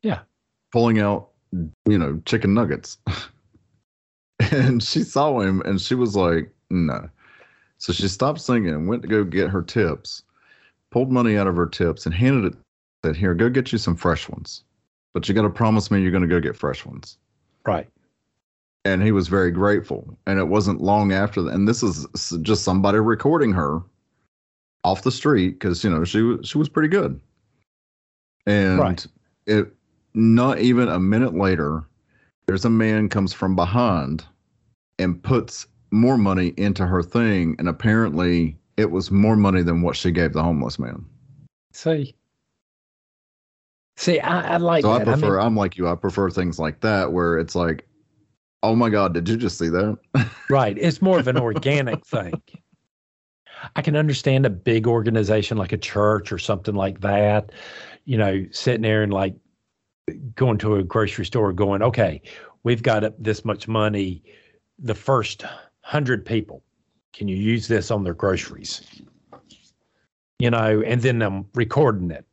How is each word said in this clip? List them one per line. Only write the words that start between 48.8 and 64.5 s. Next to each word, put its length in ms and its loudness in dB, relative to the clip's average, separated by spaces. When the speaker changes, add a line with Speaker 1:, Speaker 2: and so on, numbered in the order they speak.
Speaker 2:
God, 240 2
did 160 -2
you 80 0
just 220 -4
see 100 -2
that?" 300 0
<laughs> 160 0
Speaker 1:
Right. 280 2
It's 220 0
more 200 4
of 80 0
an 100 0
organic 680 -2
thing. 360 -6
I 60 -4
can 120 0
understand 520 2
a 40 4
big 380 0
organization 720 2
like 140 -4
a 60 -2
church 540 0
or 60 -8
something 360 -4
like 280 -2
that, 500 2
you 140 -2
know, 320 0
sitting 320 -2
there 220 2
and, 80 -2
like, 240 -2
going 240 2
to 180 0
a 60 0
grocery 440 -2
store 260 0
going, 300 0
"Okay, 400 0
we've 180 0
got 220 2
up 140 -4
this 260 -4
much 240 -6
money. 540 -2